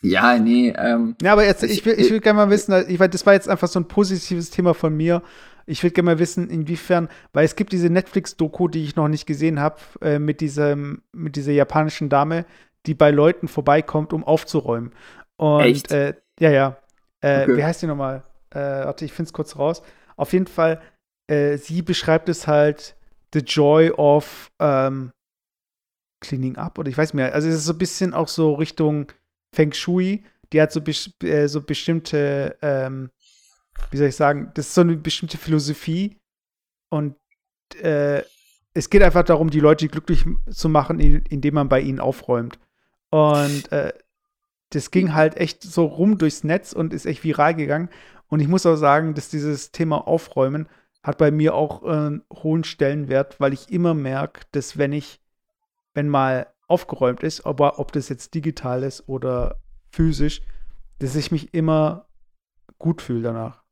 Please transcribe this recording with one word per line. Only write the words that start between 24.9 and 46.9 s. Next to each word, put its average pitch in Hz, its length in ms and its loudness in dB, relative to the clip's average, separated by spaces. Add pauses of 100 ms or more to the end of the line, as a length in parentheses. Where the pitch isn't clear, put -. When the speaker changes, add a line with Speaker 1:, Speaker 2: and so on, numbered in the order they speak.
Speaker 2:
cleaning 131 360 -6
up, - 220 -10
oder 143 120 -4
ich 131 80 -6
weiß 156 100 2
nicht - 60 -12
mehr. 131 200 -2
Also 151 140 -2
es 165 60 0
ist 156 100 -4
so 165 80 -2
ein 160 60 -4
bisschen 180 340 -2
auch 165 160 -2
so 156 240 0
Richtung 151 540 -2 (480)
Feng 151 180 2
Shui, 185 520 -2 (280)
die 156 80 4
hat 156 120 2
so 160 80 -4
bes-, 151 320 -6 (120)
äh, 151 240 2
so 143 140 -6
bestimmte, 143 1000 -4
ähm, 135 480 -4 (800)
wie 139 60 -6
soll 143 120 2
ich 135 80 -4
sagen, 147 380 0
das 151 140 -8
ist - 60 -14
so 180 80 6
eine 170 140 4
bestimmte 156 420 -8
Philosophie 160 840 -4 (680)
und, 147 260 -4 (680)
äh, 147 400 0 (540)
es 160 140 -4
geht 202 120 8
einfach 175 220 8
darum, 160 260 2
die 151 100 0
Leute 151 280 4
glücklich - 380 2
m-, - 140 0 (100)
zu - 180 -4
machen, 156 320 0
in-, 143 280 8
indem 143 260 -2
man 143 140 0
bei 131 120 4
ihnen 135 200 -4
aufräumt. 123 580 -4 (520)
Und, 147 600 2
äh, 151 200 -4 (800)
das - 200 -8
ging 185 240 2
halt 156 220 2
echt - 260 -6
so 175 220 0
rum 185 340 0
durchs 156 240 -2
Netz 165 300 -4
und 165 200 -6